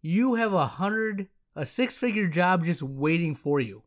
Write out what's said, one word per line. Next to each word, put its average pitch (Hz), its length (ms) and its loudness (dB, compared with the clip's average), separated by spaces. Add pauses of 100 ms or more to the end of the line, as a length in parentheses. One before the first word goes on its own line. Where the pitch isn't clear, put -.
You 226 340 2
have 226 180 2
a 160 120 4
hundred, 202 600 -4 (300)
a 147 80 -4
six-figure 233 600 0
job 175 360 2
just 170 180 -2
waiting 151 540 0
for 143 240 0
you 110 280 -6